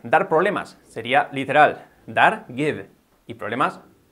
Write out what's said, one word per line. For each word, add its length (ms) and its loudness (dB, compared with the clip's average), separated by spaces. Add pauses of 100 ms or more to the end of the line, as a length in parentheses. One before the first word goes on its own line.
dar 240 2
problemas. 560 -2
Sería 480 -2
literal, 520 2 (220)
dar, 480 0
give. 360 -6 (360)
Y 80 -14
problemas, 460 -6 (320)